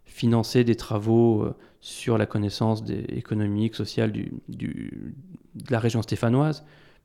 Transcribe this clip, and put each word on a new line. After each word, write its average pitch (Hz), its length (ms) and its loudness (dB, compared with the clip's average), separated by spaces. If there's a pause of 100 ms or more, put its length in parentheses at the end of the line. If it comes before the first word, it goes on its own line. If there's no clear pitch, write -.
financer 117 600 2
des 117 100 4
travaux, 113 680 2
euh, - 120 -4 (260)
sur - 380 -2
la 107 80 2
connaissance 110 560 0
des, 110 260 -6
économique, 107 640 -2
sociale 110 360 -2
du, 104 220 -6 (160)
du, - 640 -8 (400)
de - 160 -10
la 120 80 4
région 113 240 2
stéphanoise, 127 600 0 (400)